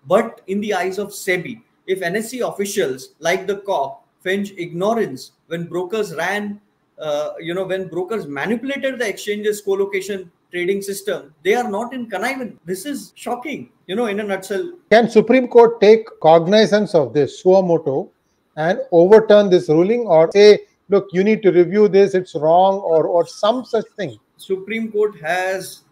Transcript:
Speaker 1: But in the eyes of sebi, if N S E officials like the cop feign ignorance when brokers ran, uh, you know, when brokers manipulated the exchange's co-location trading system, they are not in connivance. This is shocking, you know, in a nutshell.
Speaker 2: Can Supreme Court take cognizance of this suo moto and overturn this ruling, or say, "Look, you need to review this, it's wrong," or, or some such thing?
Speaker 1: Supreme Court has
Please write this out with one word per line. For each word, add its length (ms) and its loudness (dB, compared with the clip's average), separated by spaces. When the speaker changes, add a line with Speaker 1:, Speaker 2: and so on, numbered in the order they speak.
Speaker 1:
But 400 0
in 160 -4
the 140 -4
eyes 240 -4
of 80 -8
sebi, 560 -6
if 160 -4
N 120 -4
S 160 -6
E 100 -8
officials 760 -6
like 300 -4
the 140 -6
cop 440 -6
feign 240 -4
ignorance 760 -6
when 180 -8
brokers 480 -6
ran, 480 -6
uh, 400 -6
you 160 -8
know, 100 -4
when 220 -6
brokers 400 -8
manipulated 720 -6
the 100 -4
exchange's 500 -6
co-location 720 -6
trading 300 -4
system, 520 -10
they 120 0
are 140 -4
not 240 -6
in 160 -10
connivance. 540 -8
This 220 -10
is 300 -10
shocking, 560 -10
you 80 -8
know, 100 -2
in 160 -6
a 20 -8
nutshell. 500 -6
Speaker 2:
Can 200 6
Supreme 400 2
Court 320 6
take 240 6
cognizance 760 4
of 180 2
this 280 -2
suo 200 4
moto 480 -2
and 240 -2
overturn 560 6
this 180 2
ruling, 340 2
or 300 2
say, 280 8
"Look, 240 0
you 140 0
need 160 0
to 100 4
review 380 4
this, 240 4
it's 220 -4
wrong," 420 2
or, 280 2
or 220 0
some 380 -2
such 220 -4
thing? 200 -8
Speaker 1:
Supreme 560 -8
Court 260 -2
has 640 -6